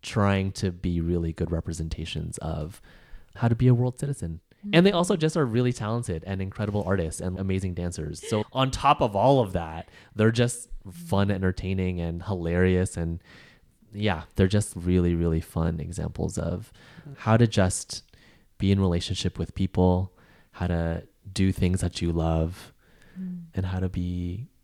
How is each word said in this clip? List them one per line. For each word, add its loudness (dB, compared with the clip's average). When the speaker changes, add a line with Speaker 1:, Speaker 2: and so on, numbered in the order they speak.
Speaker 1:
trying 2
to -2
be 0
really 0
good -4
representations -6
of -8
how 0
to 4
be 2
a 8
world 0
citizen. -6
And 8
they 6
also 2
Speaker 2:
Mm. -2
Speaker 1:
just 0
are 4
really 2
talented -4
and -4
incredible -4
artists 0
and -4
amazing -2
dancers. -6
So 0
on 0
top 2
of 0
all 4
of -2
that, -6
they're 4
just 0
fun, -2
entertaining, -2
and -4
hilarious. 2
And -4
yeah, -2
they're 6
just 0
really, 4
really 2
fun -2
examples -6
of -4
how 4
to 8
just 0
be 4
in 4
relationship 0
with -6
people, 2
how -4
to -2
do 2
things 2
that -4
you 0
love, 0
Speaker 2:
Mm. -10
Speaker 1:
and -2
how -2
to -2
be -4